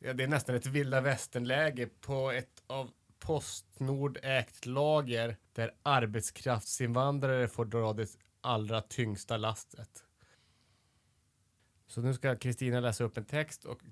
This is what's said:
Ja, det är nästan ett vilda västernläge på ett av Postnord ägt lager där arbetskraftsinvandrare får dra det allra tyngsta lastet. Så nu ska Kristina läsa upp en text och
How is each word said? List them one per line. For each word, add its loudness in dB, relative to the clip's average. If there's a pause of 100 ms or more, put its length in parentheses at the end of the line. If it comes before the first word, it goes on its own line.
Ja, -4
det 0
är 0
nästan 2
ett 0
vilda 2
västernläge 0
på -2
ett -6
av -6 (280)
Postnord -2
ägt 0
lager 2 (160)
där -2
arbetskraftsinvandrare 2
får 0
dra 0
det -4 (240)
allra 0
tyngsta -2
lastet. -6 (1800)
Så -8
nu 2
ska 0
Kristina 0
läsa 0
upp -2
en -6
text -6
och -10 (100)